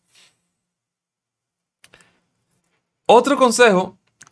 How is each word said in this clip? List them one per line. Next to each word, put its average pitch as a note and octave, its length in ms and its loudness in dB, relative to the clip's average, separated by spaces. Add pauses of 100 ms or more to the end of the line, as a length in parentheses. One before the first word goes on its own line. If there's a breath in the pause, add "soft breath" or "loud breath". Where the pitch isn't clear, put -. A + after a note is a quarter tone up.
(3000 soft breath)
Otro B3 320 0
consejo A3 600 -2 (340)